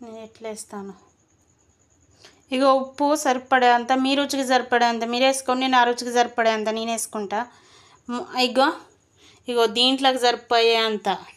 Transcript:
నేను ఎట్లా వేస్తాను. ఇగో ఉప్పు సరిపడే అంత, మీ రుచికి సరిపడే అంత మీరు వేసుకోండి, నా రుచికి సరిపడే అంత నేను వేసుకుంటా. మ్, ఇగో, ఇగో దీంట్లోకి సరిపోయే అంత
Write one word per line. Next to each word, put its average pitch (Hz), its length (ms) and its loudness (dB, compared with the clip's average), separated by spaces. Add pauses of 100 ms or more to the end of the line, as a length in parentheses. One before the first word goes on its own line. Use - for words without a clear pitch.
నేను 226 260 -18
ఎట్లా 220 240 -16
వేస్తాను. 202 420 -12 (1600)
ఇగో 269 140 2 (120)
ఉప్పు 262 260 -4 (160)
సరిపడే 254 540 2
అంత, 240 160 -2 (100)
మీ 269 160 0
రుచికి 277 320 -2
సరిపడే 247 420 2
అంత 226 200 -6
మీరు 247 160 0
వేసుకోండి, 262 460 -2
నా 247 140 6
రుచికి 240 280 -4
సరిపడే 240 400 2
అంత 214 120 -4 (100)
నేను 226 160 -6
వేసుకుంటా. 208 460 -6 (720)
మ్, 247 100 -6 (240)
ఇగో, 254 220 2 (800)
ఇగో 240 160 2 (140)
దీంట్లోకి 262 480 2
సరిపోయే 233 500 2 (120)
అంత 208 200 -4 (280)